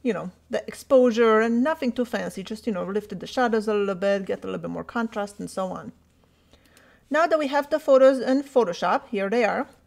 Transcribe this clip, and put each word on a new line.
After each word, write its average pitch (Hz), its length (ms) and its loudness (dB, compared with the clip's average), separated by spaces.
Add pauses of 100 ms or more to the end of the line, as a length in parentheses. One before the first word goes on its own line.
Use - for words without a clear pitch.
you 240 100 0
know, 175 180 -8 (180)
the - 160 -4
exposure 233 760 4
and 233 200 2
nothing 285 300 -2
too 240 140 -4
fancy, 190 380 -8
just, 220 220 -12
you 233 60 -2
know, 180 140 -6
lifted 202 340 -6
the 247 80 -12
shadows 226 400 -2
a 220 60 0
little 202 220 -2
bit, 196 300 -2
get 190 200 -6
a - 20 -8
little 185 140 -6
bit 170 100 -8
more 170 140 -8
contrast 214 520 -6
and 180 120 -12
so 190 160 -6
on. 175 260 -12 (1160)
Now 311 180 2
that 330 100 2
we 302 100 -2
have 285 220 -2
the 311 120 0
photos 262 380 6
in 262 240 0
Photoshop, 196 680 0
here 196 200 -4
they 233 140 2
are. 202 240 -2 (200)